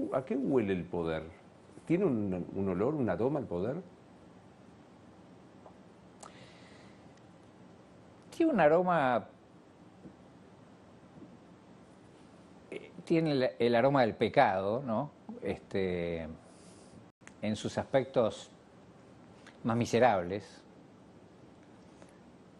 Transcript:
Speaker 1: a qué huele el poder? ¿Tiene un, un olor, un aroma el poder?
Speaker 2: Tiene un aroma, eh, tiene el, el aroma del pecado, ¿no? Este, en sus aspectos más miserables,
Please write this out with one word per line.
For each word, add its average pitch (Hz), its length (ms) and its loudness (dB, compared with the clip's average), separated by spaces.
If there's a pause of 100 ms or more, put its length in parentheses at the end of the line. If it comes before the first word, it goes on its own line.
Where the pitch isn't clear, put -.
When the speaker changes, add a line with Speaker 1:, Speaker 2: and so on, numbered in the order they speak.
(140)
Speaker 1:
a 135 120 0
qué 220 100 -4
huele 131 380 0
el 90 100 -4
poder? 82 400 -4 (640)
¿Tiene 180 180 0
un, 101 480 -2
un 98 160 -2
olor, 101 240 0
un 135 160 -2
aroma 123 300 -2
el 117 60 -8
poder? 98 320 -4 (4000)
Speaker 2:
Tiene 330 160 4
un 240 80 2
aroma, 156 680 4 (3500)
eh, - 200 -16 (140)
tiene 160 260 2
el, 127 180 2 (100)
el 120 160 2
aroma 135 260 4
del 110 140 2
pecado, 107 680 2
¿no? 120 260 -4 (300)
Este, 87 840 -4 (1160)
en 107 140 -2
sus - 220 -6
aspectos 117 720 0 (1160)
más 117 140 0
miserables, 104 880 2 (2000)